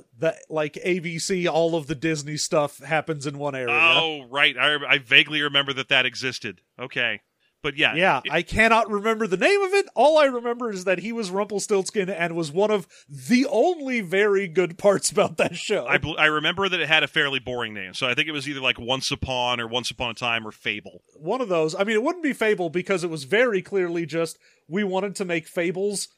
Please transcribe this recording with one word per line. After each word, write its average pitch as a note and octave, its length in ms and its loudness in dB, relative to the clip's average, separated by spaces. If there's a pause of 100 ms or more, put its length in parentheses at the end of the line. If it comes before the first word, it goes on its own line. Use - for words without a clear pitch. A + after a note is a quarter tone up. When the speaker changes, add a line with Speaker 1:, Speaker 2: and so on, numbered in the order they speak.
(180)
Speaker 1:
the, D#3+ 180 -2 (140)
like, D3+ 320 -4
A F3+ 160 0
B E3 200 -8
C, F3+ 300 -2
all E3 260 2
of D#3 120 -2
the D#3 80 -4
Disney D3+ 420 -4
stuff D3 440 0
happens D3 460 -2
in C#3+ 120 -8
one C#3+ 160 -6
area. C3 200 -2
Speaker 2:
Oh, D#3+ 560 2
right. C#3+ 280 4
I, D3 180 4 (120)
I C#3 100 6
vaguely C#3+ 440 6
remember C#3 320 0
that B2+ 140 -6
that C3 180 4
existed. A#2 540 -6 (180)
Okay. A#2 420 -4 (420)
But C#3 160 -4
yeah. C3 160 2
Speaker 1:
Yeah, E3 320 4
Speaker 2:
It - 40 -6
Speaker 1:
I E3 120 0
cannot A3 480 2
remember A3 360 0
the F3 120 0
name G4 240 2
of F#4 100 -2
it. G4+ 220 2
All D4+ 240 6
I D4 80 6
remember A#3+ 440 -4
is F#3 140 -8
that F#3 140 2
he G#3 140 -6
was A3+ 180 -6
Rumpelstiltskin F#3+ 800 -2
and E3+ 260 -2
was D#3+ 160 -4
one G3+ 180 2
of G#3 160 0 (220)
the D3 420 2
only C4 520 0
very G3 460 2
good F3 280 0
parts G3 340 2
about F#3 280 0
that F3 180 -2
show. E3 300 -2
Speaker 2:
I C#3 100 2
bel-, D3 220 -4
I D#3 80 6
remember D#3+ 420 0
that F3+ 100 -2
it D3+ 100 -2
had D#3 140 4
a C#3+ 40 2
fairly C#3 320 0
boring A#2+ 340 -6
name, F#2+ 220 -12
so C3+ 120 -4
I B2 60 0
think D3+ 160 -2
it D#3+ 40 -6
was C#3 140 -6
either, C#3 140 -8
like, B2+ 180 0
Once B2+ 320 -4
Upon B2 500 -2
or A#2 60 -6
Once A#2 240 -4
Upon A#2+ 200 -6
a A2+ 40 -8
Time A#2 320 -4
or G#2 60 -12
Fable. - 480 -8 (160)
Speaker 1:
One F#3+ 240 -4
of A#3+ 80 -6
those. D#3+ 260 0
I F#3+ 100 -2
mean, A3 120 0
it G#3+ 60 2
wouldn't E4+ 200 -2
be C#4 120 0
Fable G3 340 0
because F3+ 340 -2
it F3+ 60 -2
was D#3+ 160 -8
very G3+ 380 2
clearly F3 420 -2
just, E3 320 -4 (320)
"We G3 160 -2
wanted F#3+ 320 -2
to G3+ 80 -4
make E3+ 240 -4
Fables, F#3 680 -2